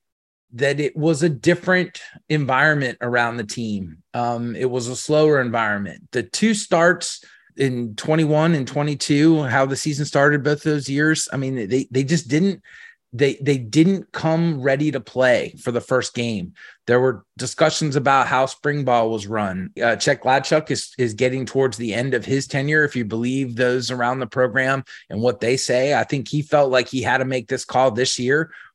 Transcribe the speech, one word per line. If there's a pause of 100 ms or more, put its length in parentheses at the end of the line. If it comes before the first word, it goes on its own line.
(520)
that
it
was
a
different (280)
environment
around
the
team. (100)
Um,
it
was
a
slower
environment.
The
two
starts (320)
in
twenty-one
and
twenty-two,
how
the
season
started
both
those
years,
I
mean,
they,
they
just
didn't, (500)
they,
they
didn't
come
ready
to
play
for
the
first
game. (340)
There
were (140)
discussions
about
how
spring
ball
was
run. (120)
Uh,
Chet
Gladchuk
is,
is
getting
towards
the
end
of
his
tenure,
if
you
believe
those
around
the
program (240)
and
what
they
say.
I
think
he
felt
like
he
had
to
make
this
call
this
year, (220)